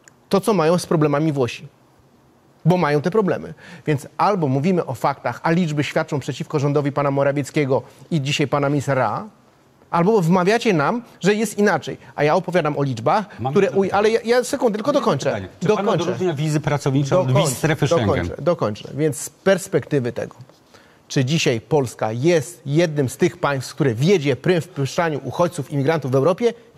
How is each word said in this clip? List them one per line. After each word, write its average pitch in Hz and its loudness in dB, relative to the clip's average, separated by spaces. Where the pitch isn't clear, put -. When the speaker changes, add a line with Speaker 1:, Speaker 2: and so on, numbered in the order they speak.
Speaker 1:
to, 196 2
co 220 0
mają 170 4
z - -6
problemami 147 2
Włosi. 139 -4
Bo 175 4
mają 147 2
te 170 -2
problemy. 165 -2
Więc 147 -2
albo 175 2
mówimy 139 0
o 127 -8
faktach, 135 -4
a 165 0
liczby 156 0
świadczą 151 -2
przeciwko 151 -6
rządowi 143 0
pana 143 0
Morawieckiego 139 0
i 165 0
dzisiaj 143 -2
pana 143 0
ministra 139 0
Raa, 127 0
albo 190 2
wmawiacie 190 2
nam, 175 0
że 208 2
jest 220 -2
inaczej. 185 0
A 147 0
ja 151 4
opowiadam 170 0
o 143 0
liczbach, 139 0
Speaker 2:
Mam 131 -4
Speaker 1:
które 196 4
Speaker 2:
jedno 190 0
Speaker 1:
uj-, 196 2
Speaker 2:
pytanie. 180 0
Speaker 1:
ale 220 4
ja, 226 2
ja 247 2
sekundę, 247 0
tylko 220 -2
Speaker 2:
Jedno 285 2
Speaker 1:
dokończę. 175 0
Speaker 2:
pytanie. 104 -4
Czy 175 -4
pan 214 2
Speaker 1:
Dokończę. 196 0
Speaker 2:
odróżnia 175 -2
wizy 151 -2
pracownicze 143 0
od 185 2
Speaker 1:
Dokończę, 139 2
Speaker 2:
wiz 120 -4
strefy 151 0
Speaker 1:
dokończę, 156 2
Speaker 2:
Schengen? 87 -4
Speaker 1:
dokończę. 135 -2
Więc 143 -2
z - -12
perspektywy 147 -2
tego, - -10
czy - 0
dzisiaj 131 0
Polska 123 -2
jest 151 0
jednym 147 0
z - -10
tych - 0
państw, 139 -4
które 131 0
wiedzie 143 2
prym 170 0
w - -16
wpuszczaniu 147 -4
uchodźców, 151 -4
imigrantów 143 0
w 127 2
Europie? 180 2